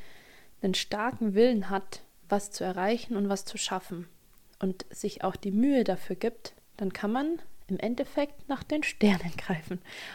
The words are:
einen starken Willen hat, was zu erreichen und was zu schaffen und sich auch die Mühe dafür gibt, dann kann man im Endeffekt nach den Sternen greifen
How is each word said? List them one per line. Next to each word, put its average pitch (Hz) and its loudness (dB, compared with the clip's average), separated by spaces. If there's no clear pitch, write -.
einen 190 2
starken 220 0
Willen 214 6
hat, - -4
was 202 2
zu - -4
erreichen 196 0
und 202 2
was 196 0
zu - -8
schaffen 180 -4
und 185 -2
sich - -6
auch 185 0
die 202 -4
Mühe 247 6
dafür 185 0
gibt, - -4
dann 196 -2
kann 208 -2
man 302 0
im 190 -2
Endeffekt 277 -2
nach 269 -4
den 302 0
Sternen 180 4
greifen 180 -4